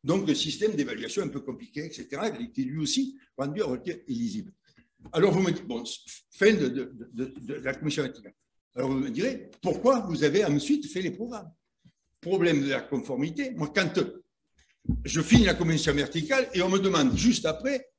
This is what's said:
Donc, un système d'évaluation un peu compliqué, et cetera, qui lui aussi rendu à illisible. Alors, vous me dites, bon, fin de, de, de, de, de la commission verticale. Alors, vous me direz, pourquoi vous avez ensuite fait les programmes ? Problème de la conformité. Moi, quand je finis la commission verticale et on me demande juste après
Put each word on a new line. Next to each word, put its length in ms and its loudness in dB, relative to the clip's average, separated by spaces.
Donc, 240 0
un 60 4
système 380 -2
d'évaluation 500 -4
un 60 -4
peu 120 -8
compliqué, 460 -10
et 60 -12
cetera, 380 -6
qui 340 -6
lui 160 -6
aussi 360 -2
rendu 240 -4
à 40 0
illisible. 440 -4
Alors, 200 4
vous 80 4
me 120 2
dites, 140 -6
bon, 160 -6
fin 200 6
de, 160 2
de, 240 -6
de, 100 -4
de, 160 -12
de 140 -10
la 180 -4
commission 300 -4
verticale. 320 -8
Alors, 160 -2
vous 80 0
me 100 -2
direz, 420 -4
pourquoi 380 4
vous 220 -2
avez 220 4
ensuite 420 2
fait 140 -6
les 120 -4
programmes ? 380 -10
Problème 420 2
de 60 -2
la 140 0
conformité. 720 -4
Moi, 220 -4
quand 260 2
je 180 0
finis 220 8
la 100 6
commission 400 2
verticale 580 0
et 100 0
on 60 2
me 100 4
demande 380 4
juste 300 4
après 420 -2